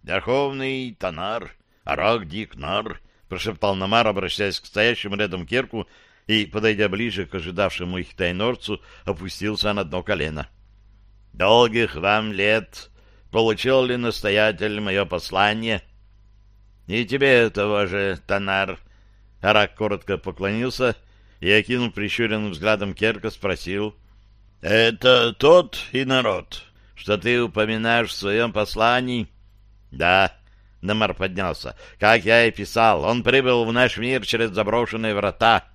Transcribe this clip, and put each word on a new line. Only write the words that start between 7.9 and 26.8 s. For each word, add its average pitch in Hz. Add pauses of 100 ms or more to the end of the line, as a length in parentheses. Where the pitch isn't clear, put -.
их 87
тайнорцу, 98 (240)
опустился 101
на 101
дно 87
колено. 78 (840)
«Долгих 113
вам 104
лет! 107 (400)
Получил 117
ли 123
настоятель 107
моё 98
послание?» 104 (1040)
«И 110
тебе 127
того 104
же, 95
Танар!» 98 (640)
Арак 104
коротко 101
поклонился 113 (460)
и, -
окинув 113
прищуренным 107
взглядом 98
Керка, 107
спросил: 98 (640)
«Это 117
тот 170 (140)
инород, 127 (300)